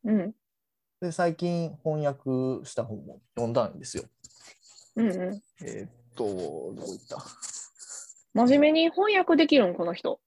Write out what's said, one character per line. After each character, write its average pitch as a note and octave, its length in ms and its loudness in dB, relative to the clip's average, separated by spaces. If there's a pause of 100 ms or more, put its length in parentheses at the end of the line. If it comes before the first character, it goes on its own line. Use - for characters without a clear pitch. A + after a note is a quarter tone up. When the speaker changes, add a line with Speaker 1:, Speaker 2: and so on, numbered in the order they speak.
Speaker 1:
う G#3 60 0
ん。 G#3 220 0 (680)
Speaker 2:
で、 F3+ 100 -4
最 E3+ 240 0
近 E3+ 480 -2
翻 D3+ 220 -2
訳 C3 600 -2
し - 80 -16
た A#2+ 120 -4
本 G#2+ 200 -10
も - 160 -18 (140)
読 A#2 140 -2
ん - 20 -4
だ A#2 160 2
ん - 100 -12
で - 60 -16
す - 140 -10
よ。 - 80 -8 (920)
Speaker 1:
う A3+ 80 2
ん G#3+ 80 2
う - 0 -
ん。 F#3 300 -6 (240)
Speaker 2:
え G#2+ 180 -10
ー - 40 -14
っ - 20 -16 (260)
と、 A#2+ 80 -4
ど G#2 100 -2 (500)
こ - 40 -10
行 F#2+ 60 -10
っ - 40 -12 (120)
た？ - 80 -12 (1160)
Speaker 1:
真 A#3 180 4
面 C#4+ 100 8
目 D4+ 100 8
に D#4+ 200 4
翻 G#4 220 2
訳 F4+ 220 4
で D4+ 120 6
き D4+ 100 6
る A3 100 6
ん、 F3+ 80 -2
こ F3 80 -4
の E3+ 100 -2
人。 - 340 -4